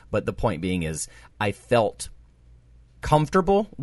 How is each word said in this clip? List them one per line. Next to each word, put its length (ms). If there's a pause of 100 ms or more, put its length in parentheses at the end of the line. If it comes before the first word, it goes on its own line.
But 160
the 80
point 280
being 220
is 240 (320)
I 140
felt 560 (920)
comfortable 680 (160)